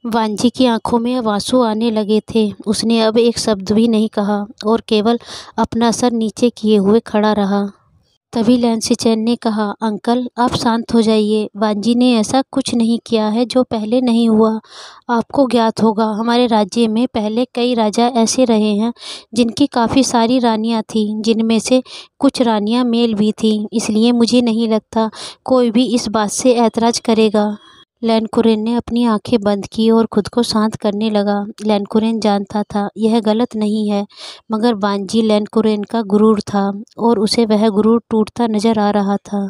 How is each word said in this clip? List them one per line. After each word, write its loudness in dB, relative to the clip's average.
वान -2
जी 0
की 0
आंखों 0
में -2
अब -4
आंसू 0
आने 0
लगे 0
थे। 0
उसने 0
अब 2
एक 2
शब्द -2
भी 2
नहीं 0
कहा -2
और 2
केवल 0
अपना 0
सर 0
नीचे 0
किए 0
हुए 4
खड़ा 0
रहा। -2
तभी 2
लैन 0
सिचेन 0
ने -2
कहा, -4
"अंकल, -2
आप 0
शांत -2
हो 4
जाइए। 0
वान -2
जी 0
ने 2
ऐसा 0
कुछ -4
नहीं 0
किया 0
है 0
जो 0
पहले -2
नहीं 2
हुआ। 2
आपको 0
ज्ञात 0
होगा, 2
हमारे 0
राज्य 0
में 0
पहले -2
कई -4
राजा 0
ऐसे 2
रहे 2
हैं -2
जिनकी 0
काफ़ी 0
सारी 2
रानियां 0
थीं, -4
जिनमें 2
से 2
कुछ 0
रानियां 0
मेल 0
भी 2
थीं, -2
इसलिए 0
मुझे 2
नहीं 0
लगता -2
कोई 2
भी 2
इस -2
बात -2
से 2
ऐतराज़ 0
करेगा।" 2
लैन 0
कुरेन 2
ने -2
अपनी -2
आंखें 0
बंद -2
की 0
और 4
खुद -2
को -2
शांत -2
करने -4
लगा। -2
लैन 0
कुरेन -2
जानता -2
था, -6
यह 0
गलत -2
नहीं -2
है, -2
मगर 0
वान -2
जी 0
लैन 2
कुरेन 0
का -4
गुरूर 2
था -4
और 2
उसे 0
वह 2
गुरूर 2
टूटता -2
नजर 0
आ 2
रहा 0
था। -6